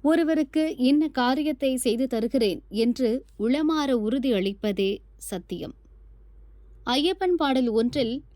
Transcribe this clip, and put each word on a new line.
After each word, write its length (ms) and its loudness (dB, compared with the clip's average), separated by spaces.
ஒருவருக்கு 720 0
இன்ன 300 4
காரியத்தை 680 -2
செய்து 320 0
தருகிறேன் 640 0
என்று 560 0
உளமாற 520 0
உறுதி 400 0
அளிப்பதே 680 -2
சத்தியம். 560 -10
ஐயப்பன் 520 0
பாடல் 300 2
ஒன்றில் 540 0